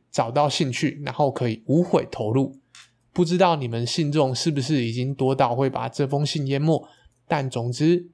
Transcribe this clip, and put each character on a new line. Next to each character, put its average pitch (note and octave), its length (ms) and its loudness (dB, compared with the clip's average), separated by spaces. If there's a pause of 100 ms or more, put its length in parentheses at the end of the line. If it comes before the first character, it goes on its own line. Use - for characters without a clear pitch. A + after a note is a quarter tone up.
(100)
找 A#2 200 -2
到 D3 180 2
兴 C#3+ 220 0
趣， C#3+ 340 -4
然 C3 80 -8
后 C#3 180 0
可 B2 180 -2
以 A2 180 -4
无 D#3 160 4
悔 F3+ 280 0
投 A2 220 -4
入。 C3 280 0 (520)
不 F3+ 120 2
知 E3+ 140 0
道 F3 180 4
你 C3+ 100 -4
们 A#2 200 -4
信 D3 240 0
众 C#3 240 2
是 E3 160 0
不 C#3 100 -2
是 C3 240 0
已 A2+ 80 -2
经 B2+ 220 -2
多 C3+ 200 2
到 B2+ 200 2
会 C3+ 140 0
把 B2 200 -4
这 C#3 180 -2
封 C#3+ 180 0
信 C#3+ 220 -4
淹 C#3 160 0
没， D#3 260 2 (380)
但 C#3 240 -2
总 A#2+ 220 -4
之， E3+ 420 2